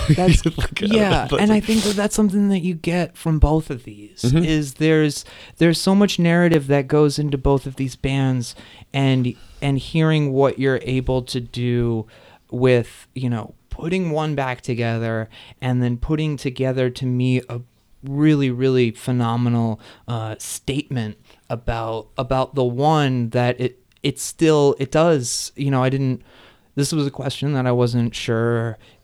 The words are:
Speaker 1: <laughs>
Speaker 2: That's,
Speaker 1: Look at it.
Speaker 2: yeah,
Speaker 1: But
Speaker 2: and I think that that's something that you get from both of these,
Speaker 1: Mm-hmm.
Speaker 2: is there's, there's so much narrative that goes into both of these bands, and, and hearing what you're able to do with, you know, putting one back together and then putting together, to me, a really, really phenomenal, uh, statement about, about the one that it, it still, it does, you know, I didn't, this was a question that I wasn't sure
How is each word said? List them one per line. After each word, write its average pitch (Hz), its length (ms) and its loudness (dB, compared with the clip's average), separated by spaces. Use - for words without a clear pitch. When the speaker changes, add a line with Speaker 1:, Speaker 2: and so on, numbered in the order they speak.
Speaker 1:
<laughs> - 80 0
Speaker 2:
That's, 180 340 4
Speaker 1:
Look 165 140 -2
at - 240 -4
it. 208 100 0
Speaker 2:
yeah, 220 360 2
Speaker 1:
But 147 120 0
Speaker 2:
and 214 120 4
I 214 60 4
think 220 240 0
that 202 140 0
that's 208 180 -2
something 202 360 2
that 196 100 0
you 180 140 -2
get 170 420 -4
from 160 240 -2
both 151 300 2
of - 140 -10
these, 104 380 -14
Speaker 1:
Mm-hmm. 143 220 2
Speaker 2:
is 151 300 0
there's, 156 500 0
there's 165 240 2
so 190 160 2
much 202 220 2
narrative 170 500 4
that 139 180 2
goes 151 320 2
into 147 200 -2
both 139 280 0
of 135 100 -10
these 131 200 -6
bands, 135 580 -2
and, 131 420 2
and 139 160 0
hearing 156 540 0
what 135 280 2
you're 135 220 2
able 131 400 -2
to 123 180 -6
do 120 680 -2
with, 123 640 2
you 127 160 -4
know, 110 240 -6
putting 175 400 -4
one 156 260 -2
back 131 240 -4
together 113 680 -4
and 127 220 0
then 120 140 0
putting 151 400 -2
together, 131 540 -2
to 127 160 -6
me, 127 420 0
a 120 140 -10
really, 139 460 2
really 127 420 2
phenomenal, 117 880 0
uh, 110 320 -8
statement 131 800 -6
about, 113 580 -6
about 131 360 -2
the 135 100 0
one 131 680 0
that 123 280 0
it, 123 220 -6
it 139 160 -2
still, 151 580 4
it 139 140 -4
does, 156 640 0
you 139 140 -2
know, 131 120 2
I 131 60 2
didn't, 131 340 -2
this 139 160 -2
was 151 140 0
a 139 60 -4
question 139 400 -4
that 127 160 0
I 123 40 2
wasn't 120 440 0
sure 117 640 -2